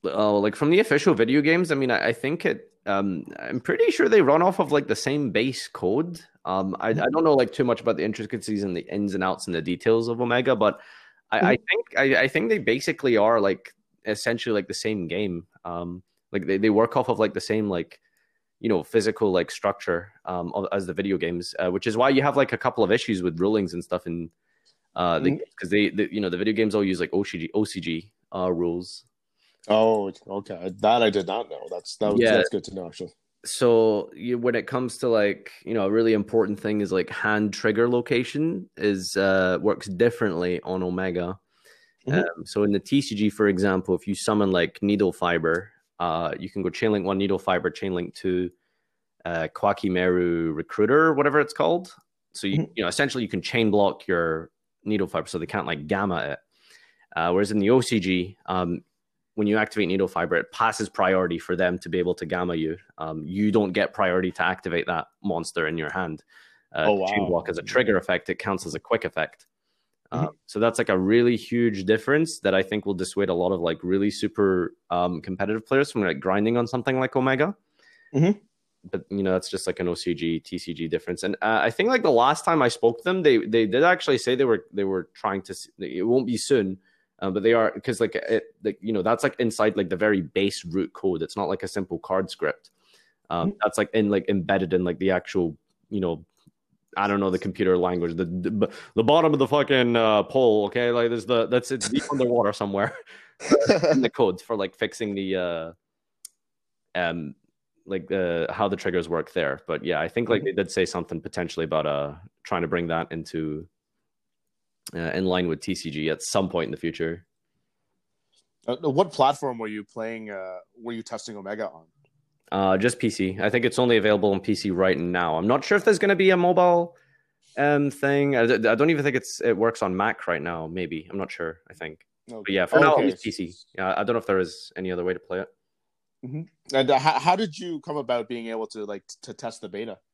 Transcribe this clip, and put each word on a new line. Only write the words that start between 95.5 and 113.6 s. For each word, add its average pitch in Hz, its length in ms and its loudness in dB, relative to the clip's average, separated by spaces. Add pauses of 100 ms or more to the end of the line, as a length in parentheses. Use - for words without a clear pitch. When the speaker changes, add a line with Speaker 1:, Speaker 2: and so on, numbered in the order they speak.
Speaker 1:
you 104 100 -4
know, 82 240 -4 (720)
I 101 100 0
don't 101 120 2
know 95 100 2
the 92 80 0
computer 92 380 0
language, 87 400 0
the, 90 80 -2
the, 92 440 -2 (260)
the 113 100 2
bottom 156 300 4
of 139 40 0
the 139 100 4
fucking, 127 480 2
uh, 107 280 4
pole, 107 420 4
okay? 120 260 0
Like, 120 180 2
there's 113 160 -4
the, 117 200 2
that's, 123 260 0
it's 117 160 -4
deep 135 220 -2
underwater 120 440 2
somewhere 101 420 -2 (440)
<laughs> 180 520 4
in 135 100 4
the 117 80 2
code 95 300 0
for, 113 160 -6
like, 98 200 -4
fixing 104 380 -4
the, 95 220 -4
uh, 85 360 -4 (1200)
um, 85 400 -4 (520)
like, 92 260 -6
uh, 85 400 -2
how 101 160 0
the 98 80 -2
triggers 87 320 -4
work 82 240 -4
there. 73 360 -2
But 80 160 -4
yeah, 78 160 -2
I 82 80 -2
think, 117 200 -4
like, 107 140 2
Speaker 2:
Mm-hmm. 73 40 -4
Speaker 1:
they 95 60 -2
did 92 180 -2
say 92 160 0
something 85 340 -8
potentially 82 440 -6
about, 78 220 -2
uh, 73 280 -4 (300)
trying 85 180 -2
to 82 60 -4
bring 85 200 -2
that 82 240 -4
into, 80 560 -8 (1300)